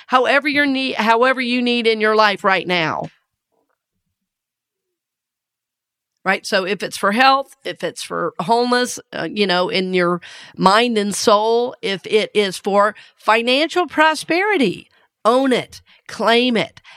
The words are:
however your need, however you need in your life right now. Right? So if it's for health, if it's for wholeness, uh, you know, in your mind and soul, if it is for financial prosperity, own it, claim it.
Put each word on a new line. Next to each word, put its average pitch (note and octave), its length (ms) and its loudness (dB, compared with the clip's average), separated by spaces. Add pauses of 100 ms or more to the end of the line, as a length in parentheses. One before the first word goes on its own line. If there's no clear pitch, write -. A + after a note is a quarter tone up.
however B3+ 400 2
your C#4+ 200 2
need, C4 280 -2
however A#3+ 460 2
you B3 200 -2
need A#3+ 260 0
in A3 120 0
your G#3+ 160 2
life G#3 280 2
right F#3+ 240 0
now. D#3+ 420 -2 (3250)
Right? F#3+ 220 -2
So F#3+ 200 -2
if G3 180 -6
it's E3+ 140 -10
for G3+ 140 0
health, C4+ 520 2
if - 200 -10
it's - 200 -8
for E3+ 360 -6
wholeness, A#3+ 600 -2 (140)
uh, E3 180 -8
you G#3 160 -2
know, F3+ 220 0
in F#3 240 -4
your F3 280 0 (360)
mind G#3+ 400 4
and G3+ 160 -2
soul, A3+ 680 2
if G3 240 -6
it G3+ 280 -2
is G3+ 240 0
for G3+ 380 0 (200)
financial C4 720 0
prosperity, D#4 1000 0 (340)
own B3+ 300 2
it, - 280 -6 (260)
claim A#3 500 0
it. - 240 -6 (160)